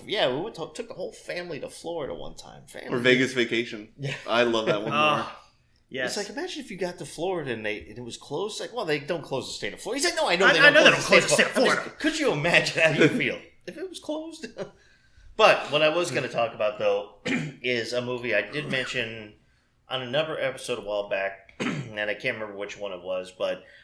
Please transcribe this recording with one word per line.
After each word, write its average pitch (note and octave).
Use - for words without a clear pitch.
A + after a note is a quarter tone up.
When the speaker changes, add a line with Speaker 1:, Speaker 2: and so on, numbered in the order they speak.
Speaker 1:
the, A#2+
yeah, F#3
we C#3
went G#3+
to, D#3+
took A#3+
the -
whole G3
family E3+
to -
Florida D#3
one C#2+
time. -
Family. -
Speaker 2:
Or B2+
Vegas B2+
vacation. A#2
Speaker 1:
Yeah. C#3
Speaker 2:
I A#2
love A2+
that G#2
one A2+
Speaker 3:
Oh, D3
Speaker 2:
more. A2+
Speaker 3:
yes. B2+
Speaker 1:
It's G#3
like, A3
imagine D#4+
if -
you F#3+
got F3
to D3+
Florida D#3+
and G#2+
they, G#2+
and G#2+
it B2
was A#2
closed. G3
Like, G3
well, A#3
they D3+
don't D#3+
close B2
the -
state G#2
of -
Florida. B3+
He's F4
like, E4
"No, C#4
I F3
know F#3+
Speaker 3:
I, C4+
Speaker 1:
they E4
Speaker 3:
I C#4+
Speaker 1:
don't C#4
Speaker 3:
know D#4
they A3+
Speaker 1:
close E3+
Speaker 3:
don't -
Speaker 1:
the F#3+
Speaker 3:
close E3+
Speaker 1:
state -
Speaker 3:
the -
Speaker 1:
of -
Speaker 3:
state G3
of -
Speaker 1:
Florida." -
Speaker 3:
Florida. -
Speaker 1:
Could D#4+
you C4
imagine E3
how D#3+
you D3+
feel C3
if F3+
it F4
was F4
closed? D#4
<laughs> -
But F3+
what D3
I D#3
was E3
gonna C3
talk A#2
about, G#2+
though, G2+
<clears throat> -
is B2
a B2
movie A#2+
I G#2
did C#3+
mention A2+
on B2+
another D3+
episode B2
a G#2
while G2+
back, G2
<clears throat> -
and B2+
I G#2
can't A#2+
remember G#2
which G2+
one G2+
it F2
was, F#2
but, F#2